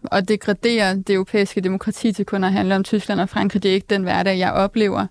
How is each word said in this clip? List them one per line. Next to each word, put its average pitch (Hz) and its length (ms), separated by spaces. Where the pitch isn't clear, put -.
at 185 160
degradere 208 680
det 190 140
europæiske 196 500
demokrati 196 520
til 202 120
kun 196 200
at 190 80
handle 196 240
om 196 80
Tyskland 202 360
og 190 80
Frankrig. 202 340
Det 196 80
er 185 40
ikke 196 160
den 196 120
hverdag, 180 360
jeg 180 140
oplever, 202 580